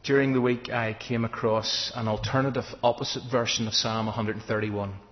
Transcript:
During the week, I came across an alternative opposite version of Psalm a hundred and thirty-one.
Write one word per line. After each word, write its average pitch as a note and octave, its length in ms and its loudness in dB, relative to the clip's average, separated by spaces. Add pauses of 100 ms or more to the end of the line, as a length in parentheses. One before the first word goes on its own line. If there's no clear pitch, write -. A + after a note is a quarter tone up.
During C#3 300 4
the B2+ 80 4
week, B2 280 0
I A2+ 220 0
came A2+ 320 -2
across A2 680 0
an A#2 140 -2
alternative A#2+ 580 0 (160)
opposite A#2+ 500 0
version A#2 340 2
of G#2+ 60 -4
Psalm A2 340 0
a A2 60 -2
hundred G#2+ 240 -2
and A2 80 -12
thirty-one. G#2 500 -2 (180)